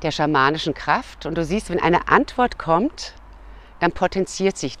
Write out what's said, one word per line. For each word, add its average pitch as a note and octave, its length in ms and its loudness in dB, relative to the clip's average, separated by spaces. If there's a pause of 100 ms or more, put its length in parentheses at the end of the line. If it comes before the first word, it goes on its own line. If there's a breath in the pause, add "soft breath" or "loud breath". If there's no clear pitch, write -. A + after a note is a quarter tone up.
der D#3 100 -2
schamanischen D3+ 640 2
Kraft - 520 -4
und D#3+ 120 -6
du E3 60 -2
siehst, F3 260 -4
wenn - 120 -2
eine E3+ 260 2
Antwort A#3+ 500 2
kommt, - 560 -2 (680 loud breath)
dann E3+ 100 4
potenziert F#3+ 680 -2
sich - 240 -8